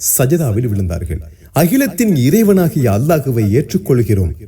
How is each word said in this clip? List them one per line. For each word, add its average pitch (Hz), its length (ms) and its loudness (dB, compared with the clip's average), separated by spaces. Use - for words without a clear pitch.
சஜதாவில் 127 600 0
விழுந்தார்கள். 87 520 -4
"அகிலத்தின் 208 640 0
இறைவனாகிய 170 760 2
அல்லாஹுவை 131 600 0
ஏற்றுக்கொள்கிறோம் 113 840 0